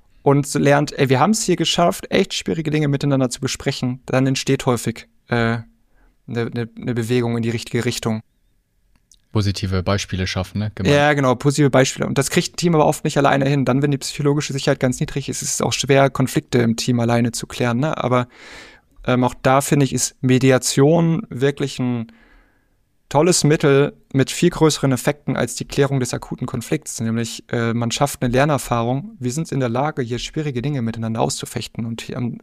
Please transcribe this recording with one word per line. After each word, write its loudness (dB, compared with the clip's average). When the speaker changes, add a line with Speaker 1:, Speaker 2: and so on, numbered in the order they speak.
Speaker 1:
und 6
so -2
lernt, 2
ey, 4
wir 4
haben's 2
hier 2
geschafft, 0
echt 0
schwierige -4
Dinge 0
miteinander 0
zu -10
besprechen, -4
dann 2
entsteht 0
häufig, -2
äh, -2
eine, 0
eine, -6
eine -6
Bewegung 0
in -2
die -2
richtige -4
Richtung. -4
Speaker 2:
Positive 0
Beispiele -2
schaffen, -4
ne? -4
Gemein. 2
Speaker 1:
Ja, 4
genau, 2
positive 2
Beispiele. 2
Und -4
das 0
kriegt -2
ein -20
Team 2
aber 6
oft 0
nicht -2
alleine 4
hin. 2
Dann, 2
wenn 2
die 0
psychologische -2
Sicherheit 0
ganz 0
niedrig -6
ist, -6
ist -4
es -4
auch 0
schwer, 4
Konflikte 0
im 2
Team -2
alleine 2
zu -8
klären, -2
ne? -2
Aber, 0
ähm, 2
auch 0
da, 4
finde 4
ich, -2
ist -2
Mediation 4
wirklich -4
ein -4
tolles 2
Mittel 4
mit 2
viel 2
größeren 2
Effekten -2
als -4
die -8
Klärung 0
des -4
akuten -8
Konflikts. -8
Nämlich, -4
äh, 0
man -2
schafft -2
eine 0
Lernerfahrung. 0
Wir -4
sind -4
in -2
der 0
Lage, -2
hier -6
schwierige -4
Dinge -2
miteinander -4
auszufechten. -6
Und -8
hier -10
am, -4